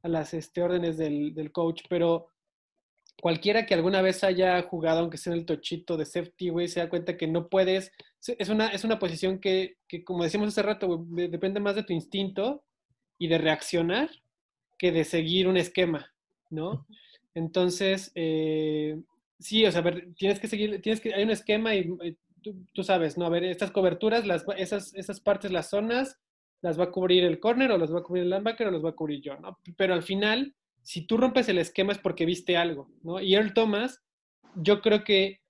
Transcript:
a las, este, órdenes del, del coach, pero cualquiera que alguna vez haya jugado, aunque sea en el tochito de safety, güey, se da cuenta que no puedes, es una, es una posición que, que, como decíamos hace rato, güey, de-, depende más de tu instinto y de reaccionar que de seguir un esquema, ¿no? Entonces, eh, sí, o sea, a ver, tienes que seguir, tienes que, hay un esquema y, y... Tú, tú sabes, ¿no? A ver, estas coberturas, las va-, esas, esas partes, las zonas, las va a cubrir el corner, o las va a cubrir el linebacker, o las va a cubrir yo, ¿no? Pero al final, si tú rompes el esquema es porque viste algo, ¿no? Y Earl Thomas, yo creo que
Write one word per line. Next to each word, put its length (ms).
a 60
las, 260
este, 260
órdenes 380
del, 360
del 180
coach, 360
pero 380
cualquiera 420
que 100
alguna 280
vez 220
haya 380
jugado, 380
aunque 180
sea 140
en 60
el 80
tochito 500
de 100
safety, 420
güey, 180
se 140
da 80
cuenta 280
que 120
no 200
puedes, 440
es 220
una, 200
es 140
una 160
posición 400
que, 380
que, 160
como 220
decíamos 240
hace 140
rato, 260
güey, 120
de-, 20
depende 320
más 160
de 80
tu 80
instinto 720
y 100
de 100
reaccionar 720
que 120
de 140
seguir 420
un 120
esquema, 540
¿no? 400
Entonces, 840
eh, 840
sí, 260
o 60
sea, 100
a 40
ver, 320
tienes 240
que 80
seguir, 340
tienes 180
que, 140
hay 80
un 80
esquema 460
y, 120
y... 140
Tú, 300
tú 100
sabes, 360
¿no? 80
A 40
ver, 140
estas 260
coberturas, 560
las 200
va-, 80
esas, 400
esas 260
partes, 320
las 180
zonas, 480
las 160
va 60
a 60
cubrir 340
el 160
corner, 320
o 60
las 160
va 60
a 20
cubrir 220
el 60
linebacker, 380
o 20
las 140
va 60
a 60
cubrir 260
yo, 160
¿no? 200
Pero 180
al 80
final, 520
si 240
tú 100
rompes 320
el 100
esquema 340
es 60
porque 280
viste 300
algo, 340
¿no? 180
Y 140
Earl 200
Thomas, 480
yo 260
creo 220
que 460